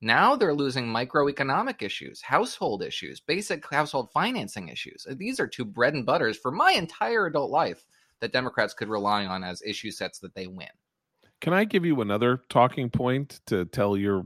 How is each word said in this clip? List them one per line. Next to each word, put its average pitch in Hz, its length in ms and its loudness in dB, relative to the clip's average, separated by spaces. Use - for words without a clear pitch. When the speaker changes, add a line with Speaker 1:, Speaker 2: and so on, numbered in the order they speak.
Speaker 1:
Now 156 360 6
they're 190 180 2
losing 135 320 -2
microeconomic 139 960 0
issues, - 400 -10
household 139 640 0
issues, - 340 -10
basic 180 500 -4
household 143 440 -2
financing 151 560 -2
issues. - 360 -14
These 240 240 -4
are 123 80 0
two - 160 -6
bread 117 300 2
and 127 120 -4
butters 127 320 2
for 127 140 -4
my 294 180 4
entire 220 560 0
adult 151 240 -2
life 131 340 0
that 113 120 -4
Democrats 123 420 0
could 110 120 -6
rely 104 400 2
on 95 160 -4
as 90 240 -8
issue 107 240 -8
sets - 300 -8
that - 160 -16
they 95 100 -8
win. 92 220 -14
Speaker 2:
Can 165 120 0
I 196 120 4
give 202 200 0
you 156 160 2
another 113 480 2
talking 123 420 4
point 127 560 -2
to 98 180 2
tell 104 320 0
your 98 280 2